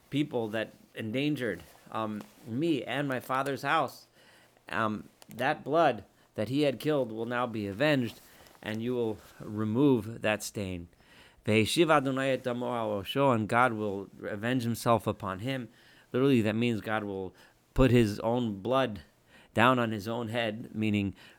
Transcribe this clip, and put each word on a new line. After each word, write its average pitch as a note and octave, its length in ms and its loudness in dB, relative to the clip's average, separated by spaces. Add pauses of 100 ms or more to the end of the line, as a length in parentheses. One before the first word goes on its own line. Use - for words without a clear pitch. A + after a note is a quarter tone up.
people B2+ 400 -2
that G#2+ 240 -6 (220)
endangered, B2 680 -4 (280)
um, G#2+ 300 -6 (260)
me C3+ 360 -2
and C#3 240 -4
my B2+ 120 -2
father's C3+ 440 -4
house. C#3+ 440 -2 (640)
Um, G#2+ 360 -2 (300)
that A#2+ 280 -2
blood C3+ 400 2 (320)
that G#2+ 140 -2
he C#3 120 0
had C3 180 0
killed C3+ 320 -2
will A2 140 -6
now B2 200 -2
be A2 220 -6
avenged, B2 540 0 (400)
and A2 200 -6
you A#2+ 120 -4
will A2+ 240 -2 (220)
remove A2+ 840 0
that G#2+ 220 0
stain. F2+ 440 -8 (600)
Ve'eshiv A2 420 4
Adonai C3+ 420 2
et B2+ 120 -2
damo B2 300 -4
al A2+ 180 -2
osho, C3 400 2
and G#2+ 160 2
God A#2+ 260 4
will G2+ 340 -4 (220)
avenge A#2 340 -2
himself A#2 440 2
upon F#2+ 320 -6
him. B2 300 -6 (420)
Literally, C3 300 4
that G#2+ 140 2
means A2+ 260 0
God G#2+ 240 -4
will F#2+ 280 -8 (400)
put C3 160 6
his A2 300 6
own A2+ 400 -2
blood A2+ 420 -2 (520)
down B2 260 6
on A2+ 120 0
his G#2 160 -6
own A#2 200 -6
head, A#2 460 -4
meaning G#2 400 0 (240)